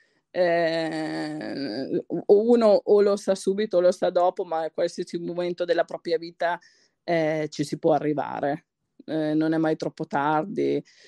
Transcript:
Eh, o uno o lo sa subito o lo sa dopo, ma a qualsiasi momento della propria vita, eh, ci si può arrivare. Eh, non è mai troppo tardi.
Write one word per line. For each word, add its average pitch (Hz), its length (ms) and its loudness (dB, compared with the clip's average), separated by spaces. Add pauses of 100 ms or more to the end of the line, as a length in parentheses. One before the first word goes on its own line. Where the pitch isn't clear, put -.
(300)
Eh, 156 1800 -2
o 202 420 2
uno 226 360 6
o 208 180 6
lo 202 140 2
sa 196 180 -2
subito 196 420 -2
o 175 40 4
lo 180 120 6
sa 180 180 -2
dopo, 180 340 2
ma 165 200 -4
a 156 60 -6
qualsiasi 175 480 -4
momento 175 460 -4
della 165 200 2
propria 165 340 -4
vita, 170 400 -4 (460)
eh, 156 460 0
ci - 140 -4
si 156 140 -6
può 156 140 4
arrivare. 147 760 -2 (380)
Eh, 151 300 -2
non 156 180 2
è 160 60 0
mai 156 180 0
troppo - 300 -8
tardi. 143 760 -2 (260)